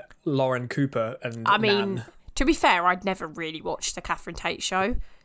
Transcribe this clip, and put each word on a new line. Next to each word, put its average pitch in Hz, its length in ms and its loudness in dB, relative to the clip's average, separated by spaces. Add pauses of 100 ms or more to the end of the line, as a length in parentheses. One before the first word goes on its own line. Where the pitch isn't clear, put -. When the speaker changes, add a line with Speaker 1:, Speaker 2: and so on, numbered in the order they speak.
(260)
Speaker 1:
Lauren 131 420 0
Cooper 131 540 -2
and 117 260 -6
Speaker 2:
I 208 120 4
mean, 202 360 2
Speaker 1:
Nan. - 100 -6 (280)
Speaker 2:
to - 120 0
be 240 80 4
fair, 180 340 4
I'd 180 180 2
never 185 220 -2
really 160 340 -8
watched - 320 -4
the 175 80 -10
Catherine 165 340 -6
Tate - 280 -4
show, 190 320 0 (300)